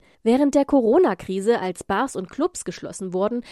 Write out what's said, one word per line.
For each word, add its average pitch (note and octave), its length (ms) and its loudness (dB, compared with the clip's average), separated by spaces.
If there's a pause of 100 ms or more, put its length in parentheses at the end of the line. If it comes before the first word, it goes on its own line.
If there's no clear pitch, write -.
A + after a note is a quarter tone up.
(240)
Während C4 320 2
der C#4 100 4
Corona-Krise, A#3 920 2
als F#3 240 -6
Bars G#3+ 320 -2
und F#3+ 160 -8
Clubs - 340 -6
geschlossen - 480 -10
wurden, G#3+ 380 -2